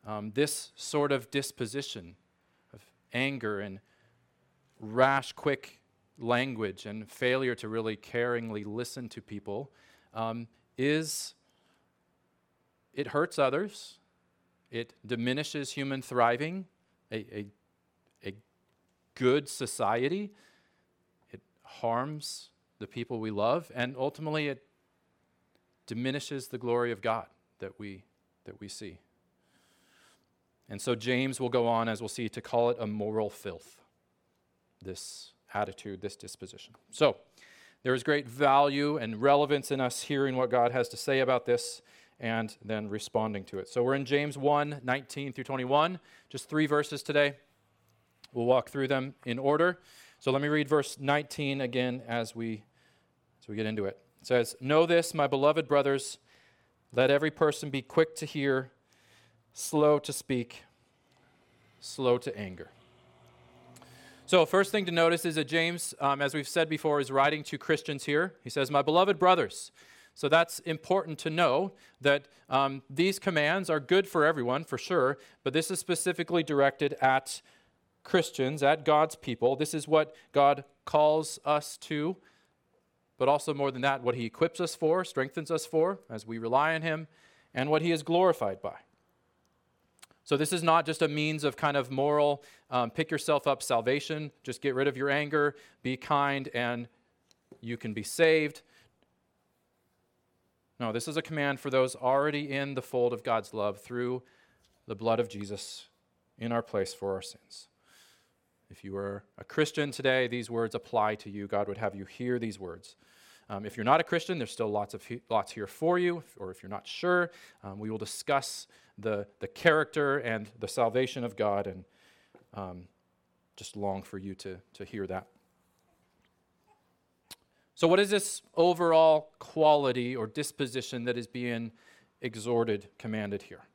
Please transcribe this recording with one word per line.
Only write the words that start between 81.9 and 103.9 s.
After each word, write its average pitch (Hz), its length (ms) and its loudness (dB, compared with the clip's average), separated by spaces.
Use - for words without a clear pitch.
but 131 100 2
also 147 260 2
more 139 180 0
than 127 100 -6
that, 135 220 0
what 127 120 0
he 120 80 -4
equips 160 380 0
us 170 120 -4
for, 170 300 2
strengthens 139 480 -4
us 160 140 -2
for, 175 340 2
as 110 160 -10
we 113 120 -8
rely 131 380 2
on 160 60 -4
him, 160 280 -4
and 131 160 -2
what 151 120 4
he 170 100 2
is 160 100 2
glorified 160 600 2
by. - 160 -8
So 143 140 0
this 151 160 0
is 165 100 -2
not 165 220 6
just 156 160 -2
a 160 80 2
means 151 340 -2
of 143 140 0
kind 143 180 0
of 131 160 -2
moral, 143 500 2
um, 123 180 0
pick 156 220 -2
yourself 147 360 0
up 139 140 2
salvation, 139 680 -2
just - 180 -8
get 135 140 0
rid 135 120 2
of 135 80 -2
your 139 140 -2
anger, 147 480 0
be 127 140 -2
kind, 139 560 0
and 120 340 -2
you 117 160 -8
can 110 180 -8
be 104 100 -6
saved. 160 580 2
No, 117 140 -4
this 117 160 -4
is 151 80 -6
a 160 60 0
command 143 400 -2
for 147 80 -6
those 131 260 2
already 143 560 0
in 139 220 -4
the 127 80 -4
fold 120 320 0
of 113 100 -8
God's 113 300 -2
love 104 260 -4
through 123 440 -6